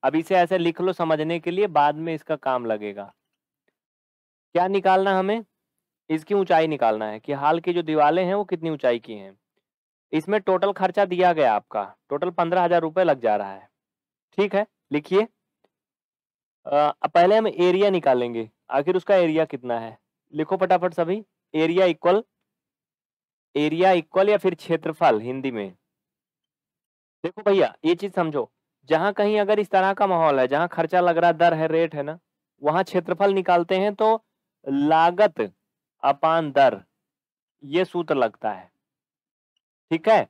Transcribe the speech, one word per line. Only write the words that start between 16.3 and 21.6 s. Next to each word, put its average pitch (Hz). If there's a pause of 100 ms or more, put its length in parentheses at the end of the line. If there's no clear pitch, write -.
अ, 143 (260)
अब -
पहले 180
हम 220
एरिया 180
निकालेंगे, 123 (220)
आखिर 147
उसका 196
एरिया 160
कितना 120
है, 113 (360)
लिखो 156
फटाफट 180
सभी, 180 (300)
एरिया 165